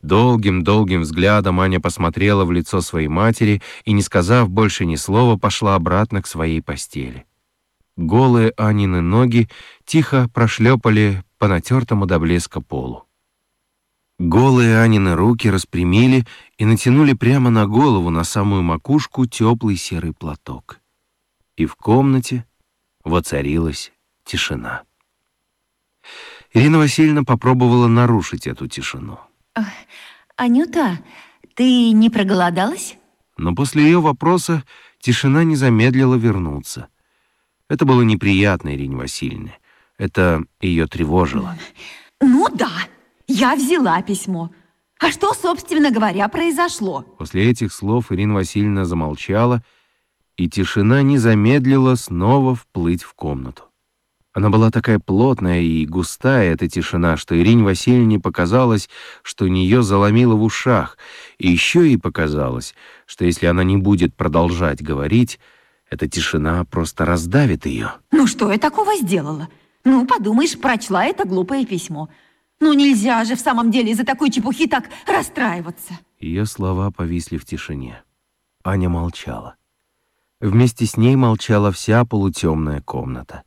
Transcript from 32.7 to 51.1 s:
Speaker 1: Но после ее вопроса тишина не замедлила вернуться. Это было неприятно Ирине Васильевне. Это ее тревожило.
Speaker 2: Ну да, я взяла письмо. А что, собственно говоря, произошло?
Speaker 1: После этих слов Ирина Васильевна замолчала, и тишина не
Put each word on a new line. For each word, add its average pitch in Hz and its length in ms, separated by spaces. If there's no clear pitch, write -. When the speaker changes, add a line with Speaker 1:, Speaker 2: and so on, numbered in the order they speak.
Speaker 1:
Но 87 160
после 143 300
ее 170 180
вопроса 160 600
тишина 135 440
не 160 120
замедлила 127 600
вернуться. 98 720
Это 147 160
было 127 160
неприятно 101 720
Ирине 67 220
Васильевне. - 640
Это 90 440
ее 82 280
тревожило. 87 680
Speaker 2:
Ну 277 320
да, - 200
я 262 280
взяла 254 460
письмо. 180 500
А 320 120
что, 403 220
собственно 302 580
говоря, 208 380
произошло? 311 720
Speaker 1:
После 104 300
этих 123 240
слов 113 380
Ирина 104 240
Васильевна 98 500
замолчала, 95 800
и 87 120
тишина 104 520
не 139 160